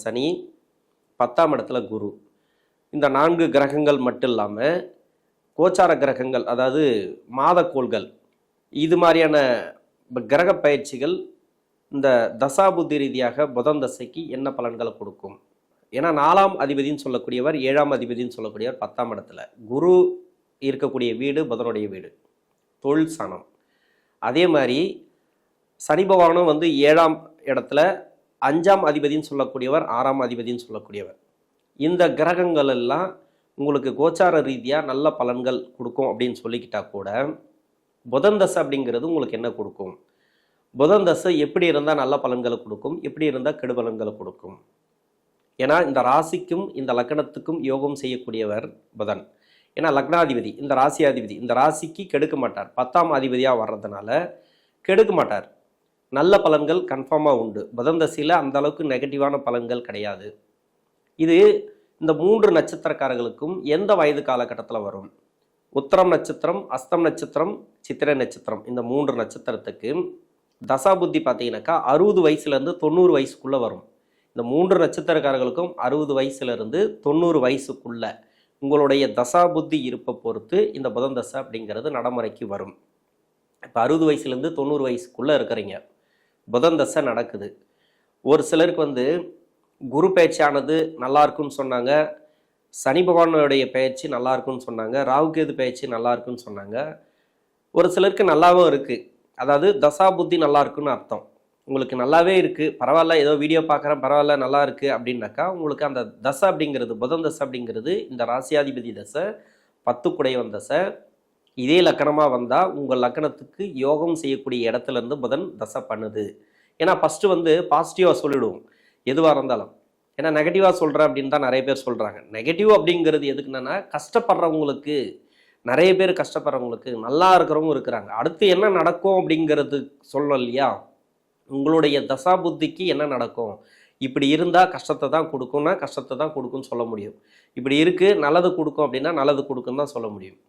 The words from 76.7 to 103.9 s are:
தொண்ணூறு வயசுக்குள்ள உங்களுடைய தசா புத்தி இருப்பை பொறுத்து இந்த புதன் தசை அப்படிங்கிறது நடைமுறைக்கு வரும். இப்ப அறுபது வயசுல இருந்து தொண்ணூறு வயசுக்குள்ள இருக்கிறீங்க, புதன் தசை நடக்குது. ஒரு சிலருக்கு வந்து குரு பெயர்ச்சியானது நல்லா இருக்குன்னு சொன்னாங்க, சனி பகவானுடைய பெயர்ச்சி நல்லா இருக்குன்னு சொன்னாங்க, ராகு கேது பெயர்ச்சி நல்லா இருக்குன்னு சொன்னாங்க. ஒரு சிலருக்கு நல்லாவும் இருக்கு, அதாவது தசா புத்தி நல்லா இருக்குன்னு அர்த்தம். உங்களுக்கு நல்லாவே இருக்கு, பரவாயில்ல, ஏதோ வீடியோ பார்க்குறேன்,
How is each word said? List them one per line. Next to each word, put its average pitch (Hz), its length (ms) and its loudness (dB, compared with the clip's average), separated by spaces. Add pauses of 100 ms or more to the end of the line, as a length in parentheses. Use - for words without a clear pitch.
தொண்ணூறு 160 400 2
வயசுக்குள்ள 123 580 -4 (640)
உங்களுடைய 139 380 4 (140)
தசா 123 240 2 (120)
புத்தி 156 240 -2 (100)
இருப்பை 120 260 -6 (100)
பொறுத்து 113 340 -4 (200)
இந்த 131 180 -6
புதன் 131 220 -2
தசை 117 240 -8
அப்படிங்கிறது 113 540 -10
நடைமுறைக்கு 120 560 -6
வரும். 98 220 -10 (920)
இப்ப - 180 -8
அறுபது 160 240 2
வயசுல 139 240 0
இருந்து 135 260 -4
தொண்ணூறு 139 280 0
வயசுக்குள்ள 123 520 -4
இருக்கிறீங்க, 104 360 -6 (800)
புதன் 156 280 4
தசை 151 280 0
நடக்குது. 110 380 -6 (840)
ஒரு 151 180 6
சிலருக்கு 165 360 2
வந்து 127 200 -2 (760)
குரு 143 360 -2
பெயர்ச்சியானது 147 580 2 (280)
நல்லா 139 220 2
இருக்குன்னு 143 340 -4
சொன்னாங்க, 127 320 -2 (800)
சனி 135 340 0
பகவானுடைய 156 560 4 (120)
பெயர்ச்சி 131 400 -2
நல்லா 127 200 -2
இருக்குன்னு 127 320 -8
சொன்னாங்க, 113 300 -6 (120)
ராகு 156 280 2
கேது 147 240 -2
பெயர்ச்சி 127 340 -4
நல்லா 120 200 -2
இருக்குன்னு 120 320 -10
சொன்னாங்க. 101 300 -12 (1000)
ஒரு 175 160 4
சிலருக்கு 190 360 2
நல்லாவும் 175 400 6
இருக்கு, - 260 -2 (460)
அதாவது 143 240 2 (160)
தசா 147 240 4 (100)
புத்தி 170 280 0
நல்லா 143 200 4
இருக்குன்னு 147 300 -4
அர்த்தம். - 300 -10 (420)
உங்களுக்கு 135 340 -4
நல்லாவே 165 400 4
இருக்கு, 156 240 -2 (140)
பரவாயில்ல, 165 440 4
ஏதோ 151 180 4
வீடியோ 156 180 2 (120)
பார்க்குறேன், 143 320 0